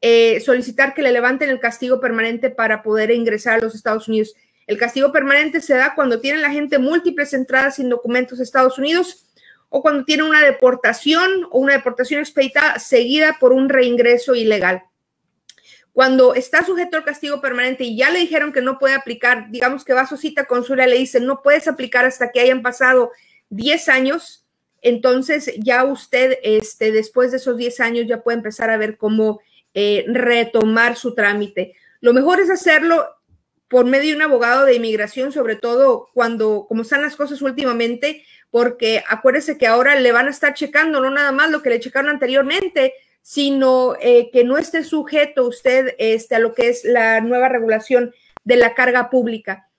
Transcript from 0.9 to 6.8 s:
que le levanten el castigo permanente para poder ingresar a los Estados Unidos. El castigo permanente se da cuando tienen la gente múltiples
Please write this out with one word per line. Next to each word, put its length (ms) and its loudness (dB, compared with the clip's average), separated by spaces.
que 80 -6
le 100 2
levanten 380 0
el 100 -2
castigo 400 -2
permanente 500 -2
para 340 -4
poder 280 0
ingresar 440 0
a 60 0
los 120 -4
Estados 340 -6
Unidos. 280 -2
El 100 -4
castigo 340 0
permanente 500 0
se 120 0
da 220 0
cuando 240 0
tienen 220 -2
la 100 -2
gente 260 -2
múltiples 560 -2